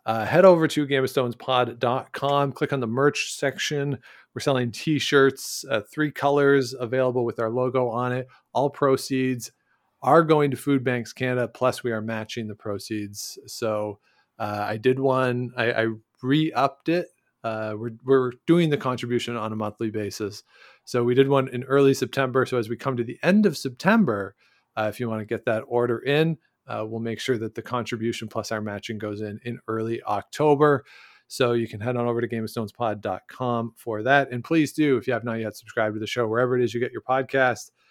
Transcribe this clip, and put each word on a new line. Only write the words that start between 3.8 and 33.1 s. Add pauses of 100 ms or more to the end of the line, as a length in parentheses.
We're
selling
t-shirts,
uh,
three
colors
available
with
our
logo
on
it. (260)
All
proceeds (500)
are
going
to
Food
Banks
Canada,
plus
we
are
matching
the
proceeds.
So, (400)
uh,
I
did
one,
I,
I (360)
re-upped
it. (360)
Uh,
we're, (140)
we're (160)
doing
the
contribution
on
a
monthly
basis. (420)
So
we
did
one
in
early
September.
So
as
we
come
to
the
end
of
September, (420)
uh,
if
you
wanna
get
that
order
in, (300)
uh,
we'll
make
sure
that
the
contribution
plus
our
matching
goes
in,
in
early
October. (420)
So
you
can
head
on
over
to
game
of
stones
pod
dot